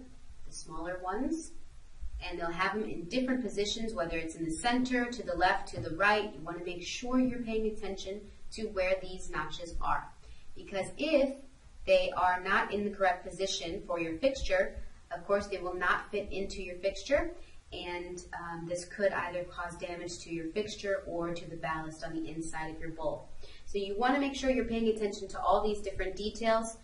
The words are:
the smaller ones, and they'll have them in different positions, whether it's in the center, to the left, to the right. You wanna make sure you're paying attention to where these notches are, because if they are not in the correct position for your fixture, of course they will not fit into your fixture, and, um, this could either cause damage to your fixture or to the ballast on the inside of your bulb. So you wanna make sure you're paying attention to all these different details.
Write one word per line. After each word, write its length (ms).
the 60
smaller 500
ones, 480
and 160
they'll 100
have 240
them 160
in 160
different 380
positions, 500
whether 240
it's 180
in 100
the 60
center, 600
to 120
the 120
left, 340
to 120
the 140
right. 380
You 80
wanna 220
make 200
sure 360
you're 240
paying 240
attention 540
to 160
where 320
these 280
notches 520
are, 280
because 320
if 380
they 320
are 240
not 320
in 100
the 60
correct 360
position 600
for 140
your 180
fixture, 580
of 120
course 200
they 120
will 160
not 360
fit 200
into 320
your 140
fixture, 540
and, 520
um, 340
this 180
could 260
either 320
cause 340
damage 420
to 140
your 200
fixture 520
or 280
to 160
the 80
ballast 460
on 100
the 160
inside 440
of 60
your 120
bulb. 300
So 120
you 200
wanna 220
make 160
sure 140
you're 160
paying 220
attention 420
to 120
all 200
these 200
different 340
details. 680